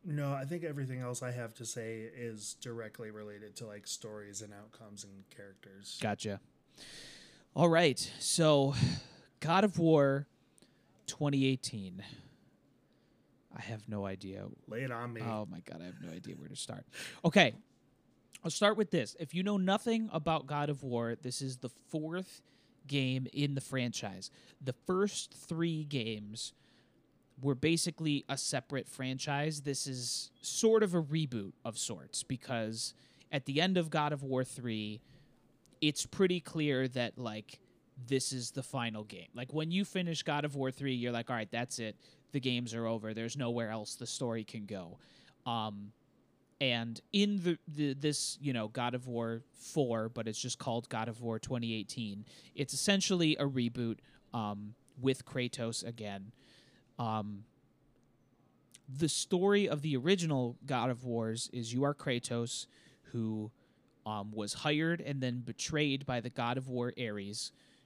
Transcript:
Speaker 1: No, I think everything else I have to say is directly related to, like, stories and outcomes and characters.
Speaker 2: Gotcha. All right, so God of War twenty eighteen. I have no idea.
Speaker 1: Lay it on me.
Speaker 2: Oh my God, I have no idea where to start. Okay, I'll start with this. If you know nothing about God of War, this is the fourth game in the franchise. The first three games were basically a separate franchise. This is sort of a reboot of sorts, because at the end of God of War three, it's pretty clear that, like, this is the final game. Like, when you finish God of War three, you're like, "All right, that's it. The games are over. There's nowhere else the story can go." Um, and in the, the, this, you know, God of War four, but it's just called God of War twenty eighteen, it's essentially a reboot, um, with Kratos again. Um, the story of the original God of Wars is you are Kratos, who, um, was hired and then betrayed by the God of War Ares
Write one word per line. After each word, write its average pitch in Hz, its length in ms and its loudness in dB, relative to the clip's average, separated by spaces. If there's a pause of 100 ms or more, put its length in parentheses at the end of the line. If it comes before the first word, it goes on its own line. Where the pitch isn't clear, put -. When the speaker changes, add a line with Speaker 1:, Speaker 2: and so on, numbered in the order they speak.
Speaker 1:
No, 147 300 0
I 135 100 -2
think 165 180 -4
everything 139 380 -4
else 123 220 -4
I 123 80 -2
have 120 240 -6
to 120 100 -12
say 113 380 -6
is 113 580 -8
directly 113 500 -8
related 104 460 -12
to, 120 100 -10
like, 104 200 -12
stories 104 560 -8
and 104 100 -12
outcomes 104 520 -16
and 98 260 -18
characters. 101 720 -16
Speaker 2:
Gotcha. 104 380 -2 (1160)
All 170 140 8
right, 160 280 8 (220)
so 143 540 6 (680)
God 175 240 6
of 185 140 2
War 143 500 8 (760)
twenty 139 400 4
eighteen. 101 560 -2 (1500)
I - 60 -12
have 110 260 -10
no 104 160 -2
idea. 98 420 -6 (220)
Speaker 1:
Lay 113 140 -4
it 131 80 -4
on 120 240 -6
me. 110 80 -6
Speaker 2:
Oh 107 280 -2
my 90 100 -10
God, 82 200 -12
I 87 60 -10
have 90 160 -14
no 85 80 -10
idea 87 240 -12
where - 140 -14
to - 80 -14
start. - 280 -10 (400)
Okay, 160 300 8 (880)
I'll 165 60 0
start 208 260 6
with 208 140 2
this. 131 280 0
If 156 140 -6
you 180 100 0
know 202 140 2
nothing 208 560 2
about 160 340 0
God 147 220 0
of 139 140 -2
War, 117 340 0
this - 240 -6
is 131 180 -4
the 123 120 -6
fourth 165 720 -6 (440)
game 131 460 2
in 143 220 2
the 135 80 0
franchise. 113 680 -4 (320)
The 127 120 -4 (120)
first 190 460 0
three 165 520 -2
games 113 680 -4 (880)
were 143 140 2
basically 160 720 2
a 139 100 -2
separate - 500 -2
franchise. 143 720 -2
This 139 240 -2
is 123 440 -4 (120)
sort 220 400 6
of 180 120 2
a 170 80 4
reboot 135 500 0 (120)
of 113 140 -4
sorts, - 440 -6
because 113 720 -4 (360)
at 143 160 -2
the 143 140 2
end 185 160 4
of 160 140 2
God 151 220 2
of 139 100 -4
War 131 220 2
three, 107 560 -4 (800)
it's 151 260 2
pretty 180 340 4
clear 143 480 2
that, 123 300 -2
like, 110 400 -6 (480)
this 131 260 2
is 123 200 -4
the 131 100 -4
final 113 420 -4
game. 92 300 -14
Like, 127 180 -8
when 156 180 0
you 190 140 2
finish 170 380 -2
God 147 220 0
of 143 100 -2
War 135 160 0
three, 135 240 -2
you're 120 180 0
like, 117 180 -2
"All 123 60 0
right, 110 140 -4
that's 117 280 -2
it. 110 180 -4 (360)
The 143 80 2
games 123 340 0
are 117 120 0
over. 110 280 -2
There's 117 220 -4
nowhere 120 340 0
else 107 240 -6
the 117 120 -10
story 113 380 -2
can 107 220 -8
go." 92 320 -8 (480)
Um, 107 460 -2 (680)
and 117 400 2 (120)
in 202 300 4
the, 170 160 2 (100)
the, 147 260 0
this, 143 460 -2
you 143 120 0
know, 110 160 0
God 123 260 -2
of 123 140 -4
War 117 340 -2 (100)
four, 117 560 0
but 113 200 -6
it's 107 120 -4
just 127 180 -4
called 117 300 -2
God 113 200 -2
of 113 120 -8
War 113 180 -2
twenty 117 360 -2
eighteen, 107 500 -6 (300)
it's - 180 -2
essentially 180 640 4
a 143 80 2
reboot, 120 540 0 (340)
um, 104 420 -4 (260)
with 131 240 0
Kratos 120 600 -2
again. 104 480 -8 (640)
Um, 107 460 -2 (1400)
the 143 200 0
story 196 600 4
of 147 140 0
the 147 140 2
original 143 680 2
God 127 260 2
of 123 140 -4
Wars 117 480 -2
is 117 200 -4
you 127 120 2
are 143 100 4
Kratos, 120 720 -2 (460)
who, 110 380 -2 (560)
um, 107 260 -4
was 104 220 -4
hired 160 460 2
and 139 200 -4
then 123 200 0
betrayed 135 640 0
by 123 140 0
the 120 100 -6
God 120 260 0
of 131 120 -4
War 123 280 -2
Ares 104 540 -4 (360)